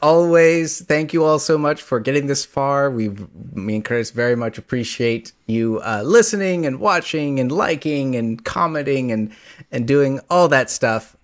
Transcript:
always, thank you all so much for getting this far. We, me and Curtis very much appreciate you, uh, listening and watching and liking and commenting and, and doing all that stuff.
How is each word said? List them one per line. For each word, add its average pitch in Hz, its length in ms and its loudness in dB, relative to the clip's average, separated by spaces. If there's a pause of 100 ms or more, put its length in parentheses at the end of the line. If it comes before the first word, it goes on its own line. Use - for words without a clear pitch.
always, 165 840 4
thank 151 280 0
you 160 100 2
all 156 160 4
so 160 180 2
much 147 240 -2
for 123 180 -2
getting 139 280 0
this 139 180 -2
far. 139 460 0
We, 110 180 -2 (440)
me 104 220 -4
and 107 100 -4
Curtis 117 260 -2
very 120 240 0
much 117 240 -6
appreciate 117 720 -4 (160)
you, 113 360 0
uh, 107 220 -4
listening 180 600 2
and 131 120 -4
watching 156 600 0
and 127 120 0
liking 143 640 -2
and 113 300 -4
commenting 139 640 -2
and, 110 200 -2 (400)
and 123 160 -4
doing 139 320 2 (100)
all 175 200 4
that 131 200 2
stuff. - 540 -2